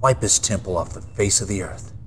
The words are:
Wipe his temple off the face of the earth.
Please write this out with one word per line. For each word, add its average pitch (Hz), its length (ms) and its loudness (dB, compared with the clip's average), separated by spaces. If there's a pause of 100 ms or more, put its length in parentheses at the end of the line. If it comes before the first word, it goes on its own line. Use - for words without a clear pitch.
Wipe 131 200 4
his - 180 4
temple 95 380 0
off 80 160 -2
the - 80 -10
face - 400 0
of 101 80 -6
the 98 140 -2
earth. - 300 -10 (140)